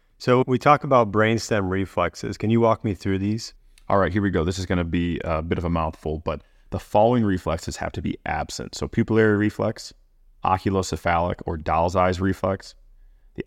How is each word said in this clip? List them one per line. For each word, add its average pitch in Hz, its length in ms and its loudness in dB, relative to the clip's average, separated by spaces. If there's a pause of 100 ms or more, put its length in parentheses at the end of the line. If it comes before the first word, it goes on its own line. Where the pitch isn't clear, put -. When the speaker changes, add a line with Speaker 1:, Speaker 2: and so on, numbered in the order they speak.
(180)
Speaker 1:
So 127 280 4
we 127 120 0
talk 143 260 4
about 120 280 4
brainstem 107 580 2
reflexes. 92 680 -4
Can 107 120 -2
you 113 100 4
walk 113 220 2
me 107 120 -2
through 95 240 -2
these? 104 340 -4 (360)
Speaker 2:
All 98 100 2
right, 90 140 2
here 104 100 0
we 98 80 2
go. 90 120 2
This 90 160 -2
is 92 80 -6
gonna 90 180 0
be 85 380 -2
a 78 200 -2
bit 85 160 -4
of 85 60 -4
a 85 60 -2
mouthful, 80 480 -4
but 78 220 -6 (300)
the 92 100 -6
following 113 440 2
reflexes 90 520 -2
have 82 160 -6
to 82 100 -8
be 82 240 -4
absent. - 480 -8
So - 140 -6
pupillary 110 500 4
reflex, 107 540 -4 (520)
oculocephalic 90 1000 0
or 82 140 -6
Dalsey's 87 640 0
reflex, 95 540 -2 (600)
the - 100 -8